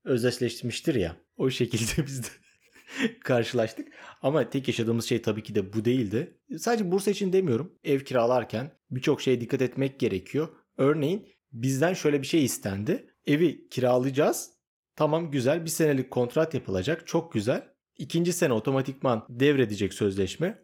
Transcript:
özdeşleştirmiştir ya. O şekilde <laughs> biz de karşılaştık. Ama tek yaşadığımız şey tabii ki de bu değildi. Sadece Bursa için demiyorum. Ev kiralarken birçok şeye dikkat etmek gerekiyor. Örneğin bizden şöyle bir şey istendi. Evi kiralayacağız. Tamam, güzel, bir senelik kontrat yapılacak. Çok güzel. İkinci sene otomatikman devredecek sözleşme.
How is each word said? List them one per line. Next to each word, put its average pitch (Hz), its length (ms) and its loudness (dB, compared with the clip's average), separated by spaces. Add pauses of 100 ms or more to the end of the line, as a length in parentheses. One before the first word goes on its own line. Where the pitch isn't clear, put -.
özdeşleştirmiştir 123 880 -2
ya. 87 220 -2 (200)
O 135 140 0
şekilde 117 560 -2
<laughs> - 0 -
biz 135 180 -8
de - 40 -12 (960)
karşılaştık. 120 640 0 (340)
Ama 143 280 0
tek 135 180 -2
yaşadığımız 117 400 0
şey 113 140 0
tabii 107 200 -2
ki 107 120 -10
de 98 180 -2
bu 110 120 -4
değildi. 120 540 -2 (200)
Sadece 214 340 -2
Bursa 196 180 0
için 196 220 -2
demiyorum. 175 400 2 (120)
Ev 139 160 0
kiralarken 123 720 0 (200)
birçok 131 320 0
şeye 123 180 2
dikkat 120 220 -2
etmek 135 380 -2
gerekiyor. 117 480 -2 (300)
Örneğin 156 500 0 (240)
bizden 135 420 0
şöyle 147 280 0
bir 135 40 -8
şey 160 180 4
istendi. 110 640 -2 (200)
Evi 151 420 2
kiralayacağız. 127 840 2 (460)
Tamam, 156 340 0
güzel, 139 340 2
bir 160 60 -6
senelik 143 400 2
kontrat 147 440 0
yapılacak. 101 520 -4
Çok 165 260 -2
güzel. 117 300 0 (340)
İkinci 170 360 0
sene 165 200 2
otomatikman 131 760 0
devredecek 120 640 2
sözleşme. 101 680 0